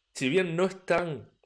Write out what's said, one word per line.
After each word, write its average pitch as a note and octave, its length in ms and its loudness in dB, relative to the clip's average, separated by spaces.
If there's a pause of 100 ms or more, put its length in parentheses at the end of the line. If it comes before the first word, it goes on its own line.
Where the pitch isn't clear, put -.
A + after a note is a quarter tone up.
(140)
Si C3 160 0
bien F3 260 2
no F3+ 80 4
están E3+ 640 -2 (160)